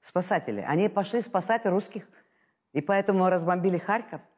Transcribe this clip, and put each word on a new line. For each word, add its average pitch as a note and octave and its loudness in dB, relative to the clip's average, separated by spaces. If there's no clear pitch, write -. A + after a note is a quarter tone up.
спасатели. E3+ -2
Они F3+ 2
пошли G3+ -2
спасать A3+ -2
русских, G3 -2
и D3 0
поэтому G3 2
разбомбили F3+ 2
Харьков A3 -4